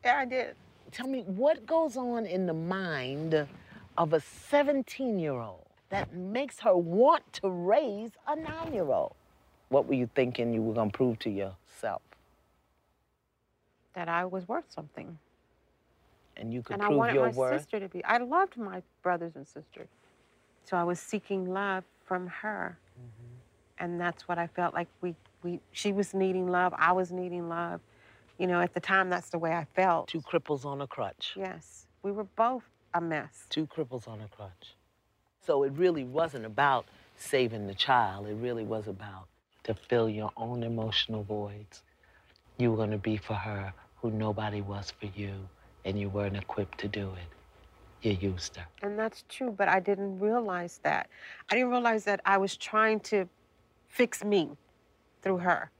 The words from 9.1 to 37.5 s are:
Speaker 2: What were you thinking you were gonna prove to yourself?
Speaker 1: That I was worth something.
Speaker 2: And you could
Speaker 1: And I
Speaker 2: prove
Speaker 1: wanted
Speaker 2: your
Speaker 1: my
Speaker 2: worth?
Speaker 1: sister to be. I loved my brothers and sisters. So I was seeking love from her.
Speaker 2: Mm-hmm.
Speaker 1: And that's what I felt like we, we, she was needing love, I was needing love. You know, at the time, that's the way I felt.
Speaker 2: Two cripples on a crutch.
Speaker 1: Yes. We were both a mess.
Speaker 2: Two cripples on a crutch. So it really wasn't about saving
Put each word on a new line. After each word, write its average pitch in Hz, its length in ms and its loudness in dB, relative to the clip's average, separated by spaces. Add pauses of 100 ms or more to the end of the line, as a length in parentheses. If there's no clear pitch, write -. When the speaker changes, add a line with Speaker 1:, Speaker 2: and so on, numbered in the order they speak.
Speaker 2:
What 139 180 4
were 139 80 2
you 123 180 0
thinking 120 400 0
you 110 80 2
were 110 140 0
gonna 110 160 2
prove 120 280 0
to 117 120 -4
yourself? 98 720 -6 (1900)
Speaker 1:
That 170 140 -6
I 170 180 0
was 185 220 -6
worth 294 240 -6
something. 151 460 -14 (1200)
Speaker 2:
And 113 160 -6
you 123 80 -4
could - 140 -8
Speaker 1:
And 202 80 -2
I - 40 2
Speaker 2:
prove 147 120 6
Speaker 1:
wanted - 160 4
Speaker 2:
your 131 100 6
Speaker 1:
my 120 80 2
Speaker 2:
worth? 131 280 2
Speaker 1:
sister 208 180 -6
to 190 100 -8
be. 180 160 -10
I 220 120 4
loved 311 400 2
my 190 240 -8 (220)
brothers 170 320 0
and 139 100 -14
sisters. - 440 -18 (760)
So - 140 -2
I 170 60 2
was 175 160 0
seeking 190 520 -4
love 190 320 -2 (220)
from 180 220 -4
her. 190 500 -6 (200)
Speaker 2:
Mm-hmm. - 840 -16
Speaker 1:
And 175 160 -4
that's 175 280 -4
what 175 100 -2
I 170 100 -2
felt 175 260 -2
like 170 140 -4 (140)
we, 175 140 -4 (280)
we, 175 160 -6 (140)
she - 180 -2
was 196 220 0
needing 185 340 2
love, 180 300 2
I 165 160 4
was 185 180 2
needing 180 380 -6
love. 170 320 -6 (560)
You 180 100 0
know, 175 140 4
at 175 120 0
the 175 60 -2
time, 190 300 2
that's 180 200 -2
the 175 80 -4
way 165 140 0
I 165 140 -2 (100)
felt. 185 320 4
Speaker 2:
Two 160 140 -4
cripples 147 420 -2
on 139 160 -6
a 139 80 -6
crutch. - 480 -6
Speaker 1:
Yes. 185 520 -12 (160)
We 202 100 -4
were 208 100 -6
both 226 400 0 (300)
a 170 80 0
mess. 160 480 -6
Speaker 2:
Two 151 180 -2
cripples 127 400 -6
on 110 140 -12
a 104 80 -12
crutch. - 460 -18 (720)
So 143 180 4
it 139 100 0
really 160 320 2
wasn't 139 400 -2
about 131 400 2 (320)
saving 113 500 0